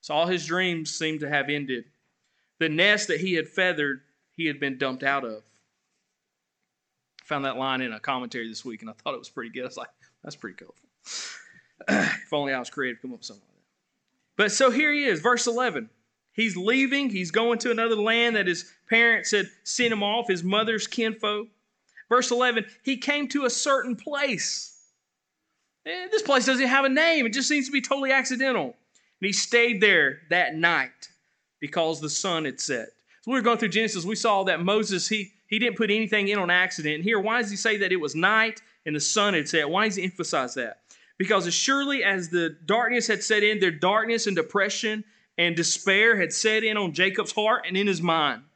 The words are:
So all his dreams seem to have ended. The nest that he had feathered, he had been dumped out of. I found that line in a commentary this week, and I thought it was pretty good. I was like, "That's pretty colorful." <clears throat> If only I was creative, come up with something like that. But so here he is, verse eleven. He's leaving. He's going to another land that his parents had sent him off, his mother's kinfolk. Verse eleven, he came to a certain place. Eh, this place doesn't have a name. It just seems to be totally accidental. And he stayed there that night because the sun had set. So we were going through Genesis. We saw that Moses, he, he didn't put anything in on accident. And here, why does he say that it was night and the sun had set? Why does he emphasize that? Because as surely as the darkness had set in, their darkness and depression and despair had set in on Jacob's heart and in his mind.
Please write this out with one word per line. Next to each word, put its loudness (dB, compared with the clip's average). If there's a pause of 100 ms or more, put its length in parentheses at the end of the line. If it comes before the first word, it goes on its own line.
So -10
all 2
his -2
dreams -2
seem -4
to -6
have 0
ended. -4 (720)
The 0
nest 2
that -2
he -2
had -2
feathered, -2 (300)
he -8
had -2
been -4
dumped -4
out 0
of. -10 (1800)
I -20
found -4
that -4
line -2
in -6
a -14
commentary -6
this -14
week, -14
and -16
I -18
thought -8
it -10
was -18
pretty -12
good. -12
I -8
was -12
like, -14 (340)
"That's -16
pretty -14
colorful." -20 (1000)
<clears throat> -
If 0
only -2
I -2
was -8
creative, -6
come -12
up -20
with -20
something -18
like -20
that. -20 (720)
But 4
so 6
here 2
he 0
is, 2
verse 2
eleven. -2 (460)
He's -2
leaving. 0
He's -4
going 2
to -2
another 0
land 2
that 0
his -4 (200)
parents 4
had 2 (140)
sent 0
him -2
off, 0
his 0
mother's 0
kinfolk. -4 (640)
Verse 4
eleven, 2 (160)
he -2
came -2
to 0
a 2
certain 0
place. -4 (1120)
Eh, -8
this 2
place 2
doesn't 2
have 4
a 4
name. 2
It -2
just -2
seems 0
to -10
be 2
totally 0
accidental. 0 (440)
And -2
he 0
stayed 2
there 4
that 2
night 0 (500)
because -2
the -6
sun -2
had -6
set. -4 (340)
So -8
we 2
were 0
going 4
through 0
Genesis. 0
We -4
saw 2
that 0
Moses, 0
he, -2 (140)
he -2
didn't 0
put 0
anything 2
in 0
on 0
accident. 2
And -6
here, 0
why 0
does -4
he -8
say 0
that 0
it 2
was -2
night 2 (240)
and -4
the -2
sun 2
had 0
set? 2
Why 2
does -2
he -4
emphasize -2
that? -8 (360)
Because 2
as -2
surely 0
as 0
the 0
darkness 2
had 0
set 2
in, 2
their 4
darkness 2
and 0
depression -2 (340)
and 2
despair 2
had 0
set 2
in 0
on -2
Jacob's 0
heart 0
and -2
in 2
his 0
mind. 2 (140)